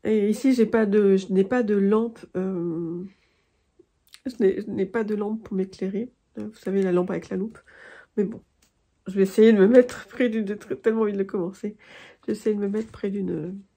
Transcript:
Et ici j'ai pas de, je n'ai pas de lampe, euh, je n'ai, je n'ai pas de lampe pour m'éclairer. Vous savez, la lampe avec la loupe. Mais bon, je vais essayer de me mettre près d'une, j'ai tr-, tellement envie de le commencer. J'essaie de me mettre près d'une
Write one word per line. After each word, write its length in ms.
Et 240
ici 260
j'ai 120
pas 200
de, 300
je 160
n'ai 100
pas 220
de 100
lampe, 460
euh, 680
je 120
n'ai, 220
je 100
n'ai 160
pas 160
de 140
lampe 260
pour 140
m'éclairer. 560
Vous 180
savez, 280
la 100
lampe 180
avec 200
la 60
loupe. 220
Mais 60
bon, 180
je 60
vais 80
essayer 300
de 60
me 80
mettre 400
près 220
d'une, 180
j'ai 100
tr-, 240
tellement 220
envie 100
de 60
le 60
commencer. 520
J'essaie 280
de 60
me 80
mettre 240
près 180
d'une 500